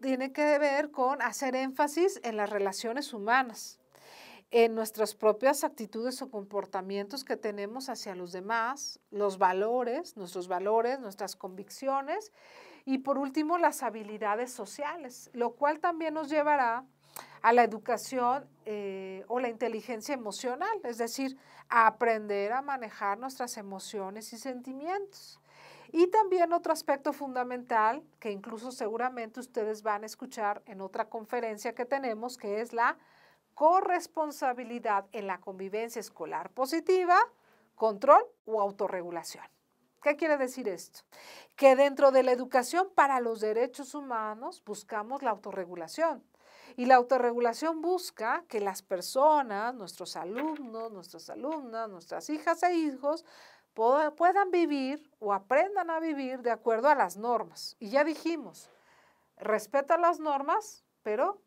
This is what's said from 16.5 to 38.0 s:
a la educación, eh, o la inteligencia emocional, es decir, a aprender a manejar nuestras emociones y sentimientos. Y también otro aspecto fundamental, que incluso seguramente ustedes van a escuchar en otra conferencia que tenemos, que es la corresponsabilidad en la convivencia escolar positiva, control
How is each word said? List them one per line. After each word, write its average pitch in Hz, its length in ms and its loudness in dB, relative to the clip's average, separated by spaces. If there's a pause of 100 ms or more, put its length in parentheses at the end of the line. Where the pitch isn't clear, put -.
a 226 100 8
la 240 120 10
educación, 240 840 -2 (180)
eh, 190 600 -8
o 240 120 -2
la 247 100 -2
inteligencia 226 640 -6
emocional, 262 680 -6
es 240 140 -8
decir, 262 400 -4 (300)
a 226 200 6
aprender 214 680 2
a 269 80 -2
manejar 226 560 -4
nuestras 247 400 -8
emociones 196 760 -10
y 226 40 -14
sentimientos. 269 1000 -10 (520)
Y 339 160 6
también 359 460 4
otro 339 200 0
aspecto 294 400 0
fundamental, 247 880 0 (160)
que 214 120 -6
incluso 220 400 -10
seguramente 240 680 -6
ustedes 214 440 -6
van 208 200 -2
a - 20 -12
escuchar 220 600 -6
en 196 160 -16
otra 202 280 -6
conferencia 226 640 -6
que 247 100 -4
tenemos, 247 520 -4
que 208 240 -4
es 233 120 -10
la 247 240 0 (560)
corresponsabilidad 277 1600 0
en 202 160 -8
la 180 120 -4
convivencia 202 600 -6
escolar 160 500 -8
positiva, 349 680 4 (560)
control 226 500 8 (200)